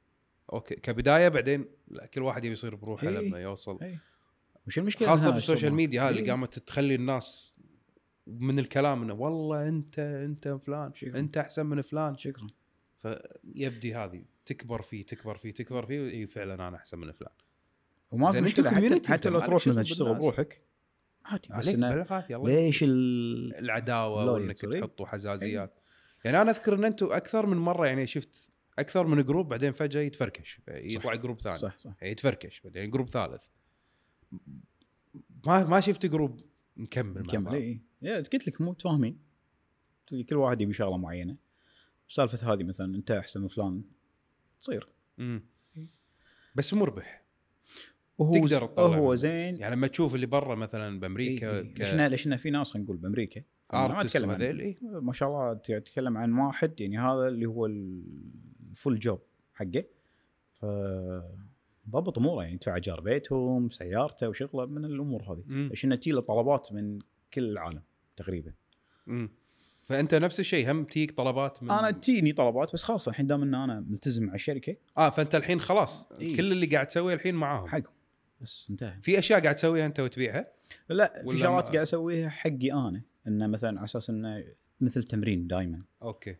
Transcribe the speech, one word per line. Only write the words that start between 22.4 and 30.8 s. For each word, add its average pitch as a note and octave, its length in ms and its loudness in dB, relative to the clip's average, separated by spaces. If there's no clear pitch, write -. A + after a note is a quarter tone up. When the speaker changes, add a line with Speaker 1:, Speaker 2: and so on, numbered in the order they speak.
Speaker 2:
ليش D3+ 340 6
Speaker 1:
يعافيك. - 20 4
Speaker 2:
ال-، B2 760 2
Speaker 1:
العداوة A2+ 640 0
Speaker 2:
الله A#2+ 120 4
Speaker 1:
وإنك G2+ 180 0
Speaker 2:
يسلمك. G2+ 220 -4
Speaker 1:
تحط - 280 -6
حزازيات. G2+ 720 -4
Speaker 2:
إيه. - 60 -20
Speaker 1:
يعني C#3 160 6
أنا A3 100 6
أذكر A3 240 2
إن G3+ 100 2
أنتوا G#3+ 320 2
أكثر G#3+ 280 0
من F#3+ 120 2
مرة، E3+ 300 2
يعني C3 200 0
شفت - 420 -10
أكثر E3+ 280 2
من D3 160 6
جروب، D3+ 260 2
بعدين B2+ 220 0
فجأة D3 300 -2
يتفركش، B2+ 640 -6
يطلع G#2 460 -6